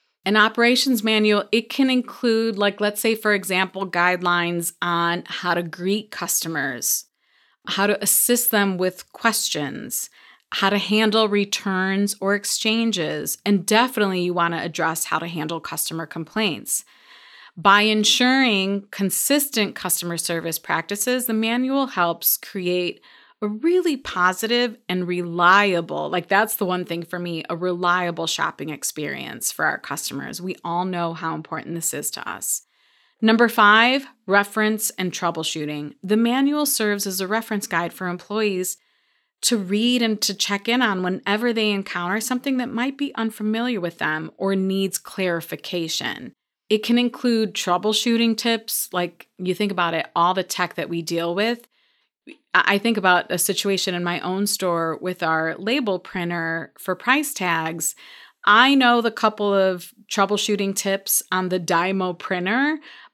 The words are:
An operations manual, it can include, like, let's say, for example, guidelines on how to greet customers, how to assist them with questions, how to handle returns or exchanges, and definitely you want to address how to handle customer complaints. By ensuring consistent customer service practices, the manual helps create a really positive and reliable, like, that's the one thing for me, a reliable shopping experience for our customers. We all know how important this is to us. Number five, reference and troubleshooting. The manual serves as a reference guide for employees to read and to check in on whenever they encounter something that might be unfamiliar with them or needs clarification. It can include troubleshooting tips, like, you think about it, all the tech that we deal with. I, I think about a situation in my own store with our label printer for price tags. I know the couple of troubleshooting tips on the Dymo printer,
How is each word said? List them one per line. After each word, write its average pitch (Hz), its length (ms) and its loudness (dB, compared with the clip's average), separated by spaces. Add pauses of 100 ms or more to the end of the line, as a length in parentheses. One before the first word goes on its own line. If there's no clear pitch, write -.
(240)
An 202 120 2
operations 233 640 4
manual, 214 500 2
it 233 160 2
can 262 220 2
include, 226 680 0
like, 202 240 0
let's 208 200 0
say, 226 140 2
for 214 200 0
example, 190 560 -2
guidelines 175 880 2
on 170 460 0
how - 260 -4
to 175 100 0
greet 190 480 -4
customers, 143 920 -4 (600)
how 196 200 0
to 208 160 0
assist - 480 2
them 196 280 2
with 185 340 -4
questions, - 960 -4 (440)
how 196 180 2
to 208 80 2
handle 214 500 2
returns 196 920 0
or 196 120 2
exchanges, 196 1120 -2
and 196 220 2
definitely 208 560 2
you 180 100 0
want 170 220 0
to 160 80 -4
address 165 420 -4
how 160 140 -2
to 160 80 -4
handle 165 340 -6
customer 160 460 -6
complaints. 165 800 -4 (680)
By 196 280 6
ensuring 214 1080 2
consistent 220 840 0
customer 175 420 -4
service 165 420 -4
practices, 208 680 -2
the 226 80 -2
manual 254 540 0
helps 170 500 0
create 180 640 -4 (400)
a 214 40 -2
really 311 520 2
positive 220 800 0 (100)
and 180 180 0
reliable, 175 1040 2
like, 170 200 -2
that's 208 280 2
the 214 80 0
one 180 220 -2
thing 170 160 -6
for 175 160 -8
me, 170 320 -6
a 170 40 -2
reliable 175 720 0
shopping 156 440 -4
experience 135 840 -8
for 156 140 -2
our 151 120 0
customers. - 640 -8
We 185 240 -6
all 175 220 -2
know 175 260 -4
how 160 220 -6
important 156 400 -10
this 165 180 -4
is 147 200 -6
to - 140 -12
us. - 360 -6 (580)
Number 220 280 4
five, 226 580 6 (200)
reference 208 640 2
and 180 220 -4
troubleshooting. 151 920 -4
The 202 140 2
manual 277 480 2
serves 208 420 0
as 185 140 -4
a 185 80 -2
reference 214 380 -2
guide 170 260 -2
for 180 160 -8
employees 190 680 -2 (640)
to - 160 2
read 214 460 0
and 220 200 0
to 196 120 -2
check 202 340 -2
in 247 140 2
on 190 220 0
whenever 202 480 0
they 214 180 2
encounter 196 500 -2
something 254 360 -2
that 254 140 -4
might 262 280 -4
be 285 160 -4
unfamiliar 220 680 -2
with 170 180 -6
them 156 380 -4
or 196 200 0
needs 190 420 0
clarification. 165 1300 -6 (360)
It 214 140 2
can 233 160 2
include 233 560 0
troubleshooting 220 840 2
tips, 226 560 -2
like, 175 360 -4 (100)
you 180 160 -2
think 208 160 0
about 175 240 0
it, 160 220 -4
all 175 180 4
the 185 80 0
tech 185 320 -4
that 165 140 -6
we 170 140 -4
deal 170 340 -2
with. 226 320 -2 (840)
I, 180 140 4
I 202 120 4
think 226 180 0
about 180 340 2
a 170 80 -2
situation 190 560 -2
in 175 80 -4
my 175 180 -2
own 190 260 -2
store 170 540 -2
with 180 220 -4
our 160 340 0
label 214 440 -2
printer 170 760 -4
for 180 200 -6
price 285 360 0
tags. 170 640 -2 (500)
I 240 300 8
know 240 260 6
the 233 100 0
couple 214 420 0
of 190 400 2 (180)
troubleshooting 196 640 0
tips 196 560 -2
on 185 180 0
the 180 120 0
Dymo 180 580 0
printer, 240 600 0 (360)